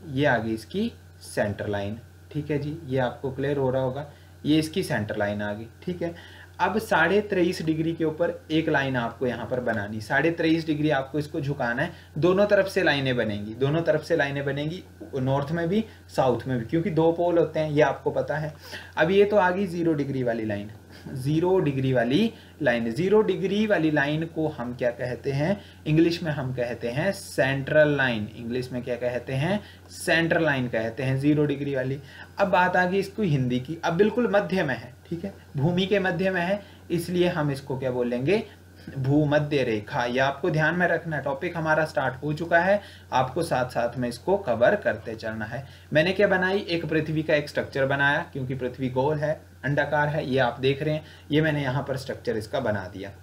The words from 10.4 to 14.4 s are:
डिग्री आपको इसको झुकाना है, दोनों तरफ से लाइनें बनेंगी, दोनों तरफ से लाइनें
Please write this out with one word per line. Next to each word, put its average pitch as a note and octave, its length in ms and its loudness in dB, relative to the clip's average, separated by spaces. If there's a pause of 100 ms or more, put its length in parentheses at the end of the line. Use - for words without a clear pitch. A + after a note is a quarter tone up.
डिग्री D3+ 240 0
आपको C3+ 280 -2
इसको D3 220 -6
झुकाना C3+ 420 -2
है, F3 100 -4 (260)
दोनों F#3 280 4
तरफ G3+ 200 4
से G3 160 0
लाइनें C#3 340 2
बनेंगी, G#2+ 380 -2
दोनों C#3 280 0
तरफ D3+ 200 2
से E3+ 140 0
लाइनें C#3 280 0